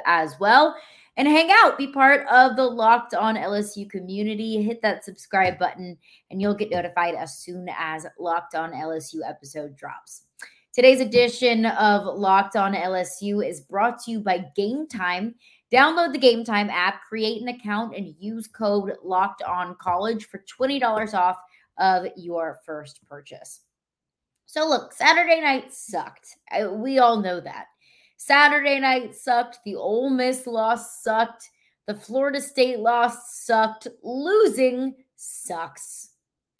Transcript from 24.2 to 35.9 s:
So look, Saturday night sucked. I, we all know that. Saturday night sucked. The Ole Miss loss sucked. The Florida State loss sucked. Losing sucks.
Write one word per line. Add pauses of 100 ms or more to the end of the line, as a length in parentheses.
So
look,
Saturday
night
sucked. (160)
I,
we
all
know
that. (520)
Saturday
night
sucked.
The
Ole
Miss
loss
sucked. (360)
The
Florida
State
loss
sucked. (160)
Losing (220)
sucks. (500)